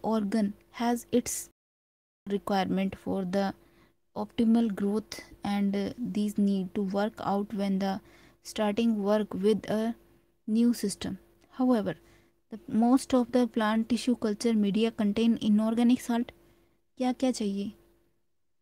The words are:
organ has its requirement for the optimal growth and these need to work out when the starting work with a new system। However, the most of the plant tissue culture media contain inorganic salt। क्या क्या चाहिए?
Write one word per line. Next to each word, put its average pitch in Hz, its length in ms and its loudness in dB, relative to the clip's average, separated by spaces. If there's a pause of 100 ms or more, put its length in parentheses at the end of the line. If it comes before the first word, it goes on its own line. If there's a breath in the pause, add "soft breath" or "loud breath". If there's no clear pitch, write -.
organ 214 460 0 (300)
has 240 320 -2
its - 360 -2 (760)
requirement 190 680 -2 (120)
for 185 160 -2
the 190 280 -2 (640 soft breath)
optimal 226 540 2
growth 202 480 -4 (280)
and 202 520 -2
these 208 400 -4
need 196 300 0 (100)
to 202 120 0
work 202 360 -4
out 202 300 -2
when 196 240 0
the 190 180 -2 (480 soft breath)
starting 220 480 0 (140)
work 208 340 0
with 208 280 2
a 220 220 -2 (560)
new 233 260 4
system। 190 420 -6 (440)
However, 226 340 2 (600 soft breath)
the 214 60 -14 (160)
most 240 380 4
of 247 140 2
the 247 260 2
plant 220 340 0
tissue 240 300 0
culture 226 360 0 (100)
media 214 260 2 (100)
contain 226 380 2
inorganic 226 640 2
salt। 233 300 -2 (680 soft breath)
क्या 254 140 0
क्या 254 180 0
चाहिए? 202 420 -4 (880)